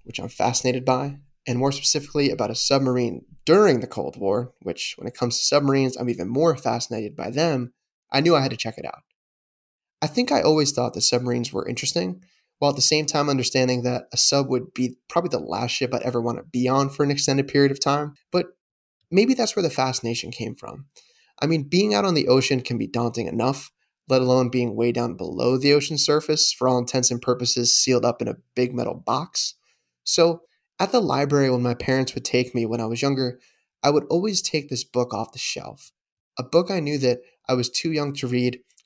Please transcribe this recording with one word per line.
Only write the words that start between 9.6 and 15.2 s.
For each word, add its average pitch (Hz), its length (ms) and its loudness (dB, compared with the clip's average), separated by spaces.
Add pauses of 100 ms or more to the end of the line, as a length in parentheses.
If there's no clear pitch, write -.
I 156 40 2
think 247 240 -2
I 285 120 2
always 151 300 4
thought 123 200 -2
that - 80 -8
submarines 120 500 0
were - 160 -4
interesting, 175 560 -4 (360)
while 143 120 2
at 143 60 -2
the 139 60 -2
same 151 240 2
time 143 240 0
understanding 127 540 0
that 123 280 -2
a - 60 -2
sub 139 320 2
would 127 240 -2
be 123 240 -4 (100)
probably 175 220 2